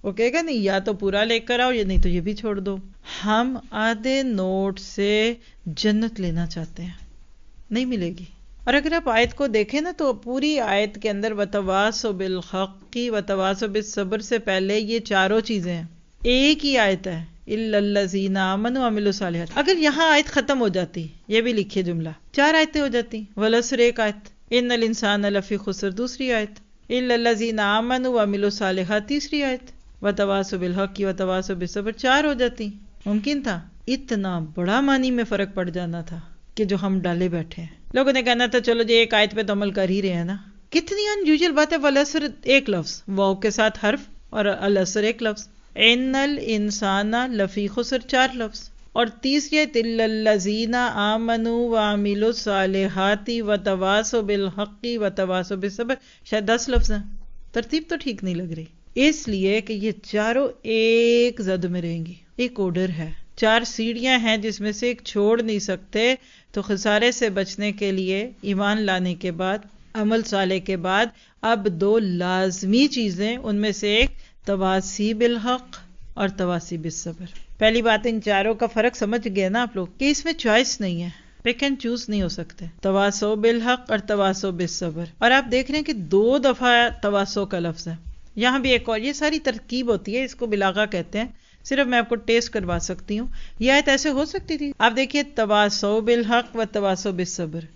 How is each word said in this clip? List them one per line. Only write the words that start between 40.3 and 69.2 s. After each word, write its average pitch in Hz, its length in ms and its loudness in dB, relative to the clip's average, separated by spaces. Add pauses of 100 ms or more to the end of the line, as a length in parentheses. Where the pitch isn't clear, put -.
कितनी 392 340 0
अनयूजुअल 339 460 2
बात 302 200 4
है, 320 60 2
"वल 277 180 2
असर" 277 360 0 (140)
एक 269 220 6
लफ्ज, 175 400 -4
वाव 196 260 2
के 208 160 0
साथ 214 200 2 (120)
हर्फ 220 260 0 (240)
और 214 140 0
अल 202 300 2
असर 190 280 0
एक 226 180 -2
लफ्ज, 214 260 -4 (280)
"इन्नल 262 600 2
इंसाना 208 880 -2
लफ़ी 202 400 -2
खुसर" 240 340 -2
चार 262 340 0
लफ्ज, 220 360 -10 (260)
और 233 120 2
तीसरी 285 500 0
आयत, 302 180 0
"इल्लल्लज़ीना 220 1080 2
आमनू 226 840 0
व 226 80 2
अमिलु 208 560 2
सालिहाति 196 1080 0
व 208 160 0
तवासो 202 640 0
बिल 202 240 0
हक़्क़ि 208 500 -6
व 208 120 0
तवासो 185 480 -2
बिस 196 200 -6
सब्र", 240 200 -4 (340)
शायद 214 140 0
दस 240 260 2
लफ्ज 233 220 4
हैं। 208 280 -4 (340)
तरतीब 302 360 -2
तो 339 60 -2
ठीक 214 280 -6
नहीं 180 100 -2
लग 170 180 -6
रही, 160 160 -10 (280)
इसलिए 220 640 2
कि 214 140 -8
ये 208 180 -2 (120)
चारों 233 440 0 (180)
एक 233 760 4
जद 185 260 0
में 175 160 -2
रहेंगी, 170 380 -8 (200)
एक 247 200 -2
ऑर्डर 185 300 0
है, 160 340 -8 (140)
चार 226 260 4
सीढ़ियां 233 560 0
हैं 220 200 0
जिसमें 208 320 -4
से 240 180 -2
एक 240 160 -8
छोड़ 220 360 2
नहीं 214 160 -2
सकते। 214 600 -2 (360)
तो 202 80 -2
खसारे 208 500 2
से 240 180 0
बचने 196 420 -4
के 202 200 -2
लिए 190 380 -2 (140)
iman 202 340 0
लाने 180 360 0
के 180 160 -4